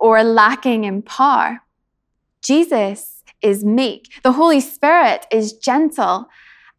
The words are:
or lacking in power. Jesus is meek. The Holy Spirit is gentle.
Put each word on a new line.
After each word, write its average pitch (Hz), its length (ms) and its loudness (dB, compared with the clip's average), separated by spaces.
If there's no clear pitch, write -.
or 220 240 4
lacking 226 600 2
in 202 180 -6
power. 254 600 -2
Jesus 254 800 -2
is 208 240 -2
meek. 226 600 -4
The 254 80 4
Holy 302 280 2
Spirit 285 720 0
is 214 220 -2
gentle. 247 760 -4